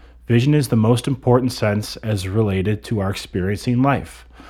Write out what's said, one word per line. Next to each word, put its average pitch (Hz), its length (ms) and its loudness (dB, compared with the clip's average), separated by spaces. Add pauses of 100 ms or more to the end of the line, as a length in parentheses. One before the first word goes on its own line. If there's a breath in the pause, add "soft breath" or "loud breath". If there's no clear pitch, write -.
(260 soft breath)
Vision 120 280 4
is 147 140 2
the 120 80 0
most 113 300 2
important 127 460 2
sense 107 460 -2
as 101 280 -4
related 101 580 0
to 107 160 -4
our 95 100 -2
experiencing 104 720 -2
life, - 440 -2 (240 loud breath)